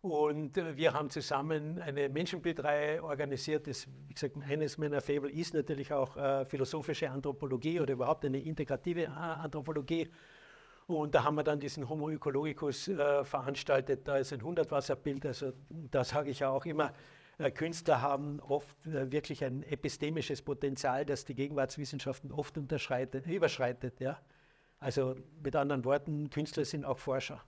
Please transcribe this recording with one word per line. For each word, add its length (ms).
Und, 580
äh, 180
wir 180
haben 160
zusammen 680
eine 300
Menschenbildreihe 960
organisiert. 640
Das, 180
wie 60
gesagt, 200
eines 300
meiner 220
Faible 300
ist 240
natürlich 380
auch, 240
äh, 300
philosophische 640
Anthropologie 680
oder 140
überhaupt 320
eine 160
integrative, 600
äh, 40
Anthropologie. 1040
Und 260
da 80
haben 140
wir 80
dann 160
diesen 280
Homo 220
ecologicus, 800
äh, 360
veranstaltet. 840
Da 80
ist 160
ein 100
Hundertwasserbild. 840
Also 280
da 340
sage 280
ich 100
ja 100
auch 160
immer, 260
äh, 140
Künstler 500
haben 380
oft, 460
äh, 260
wirklich 320
ein 180
epistemisches 800
Potenzial, 640
das 180
die 120
Gegenwartswissenschaften 960
oft 260
unterschreitet, 680
überschreitet. 720
Ja? 200
Also 340
mit 140
anderen 300
Worten, 440
Künstler 360
sind 200
auch 140
Forscher. 500